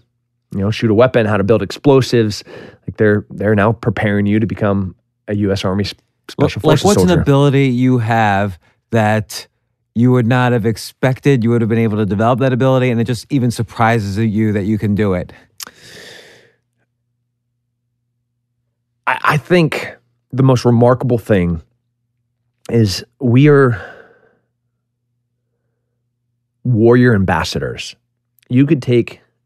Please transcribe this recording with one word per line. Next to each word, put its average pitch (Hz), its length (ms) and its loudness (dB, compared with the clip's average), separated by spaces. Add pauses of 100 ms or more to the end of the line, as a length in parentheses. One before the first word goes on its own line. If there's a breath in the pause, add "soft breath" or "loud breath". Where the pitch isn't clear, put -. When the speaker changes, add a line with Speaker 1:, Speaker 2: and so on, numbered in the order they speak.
(520)
Speaker 1:
you 98 80 -6
know, 98 100 -2
shoot 113 200 -2
a 104 40 2
weapon, 120 320 2
how 104 100 -2
to 98 80 -2
build 107 180 0
explosives. 117 800 0 (420 loud breath)
Like, - 120 -10
they're, 104 320 0
they're 104 260 -2
now 104 160 2
preparing 104 540 -2
you 104 120 0
to 110 80 -2
become 98 480 -4 (320)
a 104 80 -6
U 104 160 -2
S 98 140 -4
Army 101 200 -2
s-, - 100 -10 (340)
Special - 320 -4
Speaker 2:
Like, 156 180 2
Speaker 1:
Forces - 60 -2
Speaker 2:
what's 196 180 2
an 180 60 4
Speaker 1:
soldier. 175 120 2
Speaker 2:
ability 139 460 2
you 127 320 0
have 104 580 0 (340)
that 107 580 -2 (460)
you 123 180 2
would 123 140 2
not 123 260 0
have 117 120 -2
expected 127 760 -2
you 117 80 0
would 117 100 2
have 113 80 0
been 113 100 0
able 107 200 0
to 107 80 0
develop 110 320 0
that 131 140 0
ability, 127 380 0
and 117 100 -2
it 113 40 -2
just 117 240 -6
even 123 220 -2
surprises 113 640 -2
you 110 360 0
that 101 100 -2
you 104 160 -2
can 104 160 -2
do 101 200 0
it? - 180 -8 (3750 loud breath)
Speaker 1:
I, 131 160 -2
I 151 140 0
think - 580 -2 (380)
the 127 120 0
most 131 200 2
remarkable 120 540 2
thing 87 420 -2 (1080)
is 110 340 0 (140)
we 131 300 4
are 131 340 4 (2750 loud breath)
warrior 120 540 4
ambassadors. 82 800 -4 (520)
You 127 160 2
could 143 160 0
take 120 400 -2 (260)